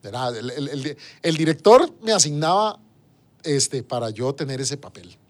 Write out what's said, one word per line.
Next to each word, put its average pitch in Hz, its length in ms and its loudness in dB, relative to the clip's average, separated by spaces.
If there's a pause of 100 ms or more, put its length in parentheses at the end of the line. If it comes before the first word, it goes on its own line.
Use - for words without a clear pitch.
¿verdad? 123 340 -6
El, 117 140 -8
el, 139 180 -8
el, 139 300 -8 (240)
el 170 140 0
director 208 560 6 (100)
me 220 100 -2
asignaba, 175 640 0 (640)
este, 139 400 -2
para 117 280 -4
yo 123 240 -4
tener 135 260 -6
ese 135 160 -6
papel. - 400 -20 (140)